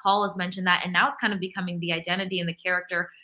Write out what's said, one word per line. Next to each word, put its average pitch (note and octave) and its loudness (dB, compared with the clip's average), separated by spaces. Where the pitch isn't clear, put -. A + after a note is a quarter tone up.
Paul G3+ 6
has F#3+ 0
mentioned F#3 -2
that. F3+ 4
And F3+ -2
now G3 4
it's C#4+ -4
kind G#3+ 0
of F#3+ -2
becoming F#3 -4
the E3+ -2
identity F3+ -2
and E3+ -2
the E3 -6
character F3+ -2